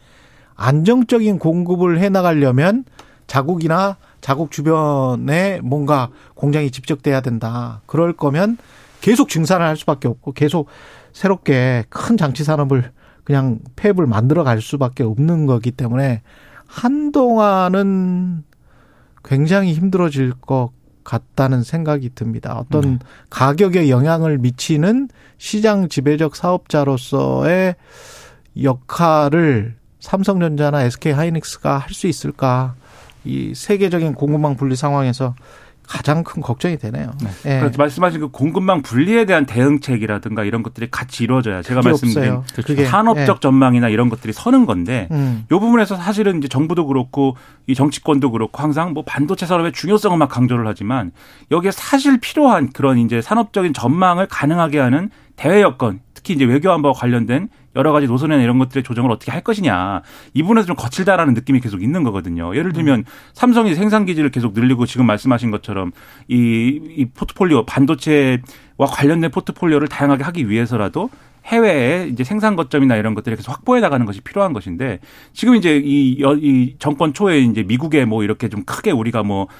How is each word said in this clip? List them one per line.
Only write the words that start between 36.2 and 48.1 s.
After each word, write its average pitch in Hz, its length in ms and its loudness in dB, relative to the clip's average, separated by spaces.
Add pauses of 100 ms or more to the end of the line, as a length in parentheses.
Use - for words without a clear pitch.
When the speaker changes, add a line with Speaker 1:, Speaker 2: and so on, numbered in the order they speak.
Speaker 1:
큰 - 180 -10
걱정이 151 360 -4
되네요. 120 420 -8
Speaker 3:
네. 104 100 -6 (160)
Speaker 1:
예. 135 140 0
Speaker 3:
그렇죠. 135 180 0
말씀하신 160 420 0
그 147 80 -6
공급망 165 540 0
분리에 196 420 2
대한 165 220 2
대응책이라든가 110 960 -2
이런 113 180 -2
것들이 113 280 -10
같이 - 340 -8
이루어져야, 113 380 0
제가 127 180 -2
Speaker 1:
그게 123 100 4
Speaker 3:
말씀드린 127 420 0
Speaker 1:
없어요. 127 120 -4 (100)
Speaker 3:
그 117 80 -6
Speaker 1:
그게. 143 220 0
Speaker 3:
산업적 147 520 2
Speaker 1:
예. - 40 -10
Speaker 3:
전망이나 131 480 4
이런 113 200 2
것들이 113 240 -6
서는 247 340 2
건데, 95 460 -2
Speaker 1:
음. 127 380 -2
Speaker 3:
요 180 100 4
부분에서 220 360 2
사실은 196 420 -2
이제 139 100 -4
정부도 156 380 0
그렇고 131 500 0 (300)
이 131 80 0
정치권도 139 580 0